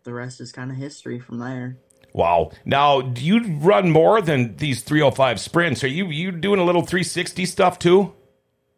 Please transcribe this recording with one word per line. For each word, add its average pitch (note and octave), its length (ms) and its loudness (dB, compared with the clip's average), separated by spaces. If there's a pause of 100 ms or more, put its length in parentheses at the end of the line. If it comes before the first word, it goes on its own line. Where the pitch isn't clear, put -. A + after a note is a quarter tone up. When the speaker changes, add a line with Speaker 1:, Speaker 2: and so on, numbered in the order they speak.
Speaker 1:
the A#2+ 80 -14
rest B2 300 -12
is B2 100 -18
kinda C3 220 -12
history C3 440 -12
from A#2+ 200 -14
there. B2+ 400 -10 (340)
Speaker 2:
Wow. E2+ 380 0 (160)
Now, C#3 340 2
do B2+ 240 -6
you G3+ 340 0
run F#3 320 4
more E3+ 300 6
than C3 360 0
these C#3 260 -4
three D3+ 180 0
oh C#3+ 100 4
five B2 300 0
sprints? E3 420 -2
Are C3+ 60 0
you, E3+ 200 -4
you E3+ 240 -6
doing F#3+ 280 0
a F3 40 2
little F3 180 2
three F3 220 -2
sixty F3 420 -6
stuff F3+ 320 0
too? F3+ 340 4 (640)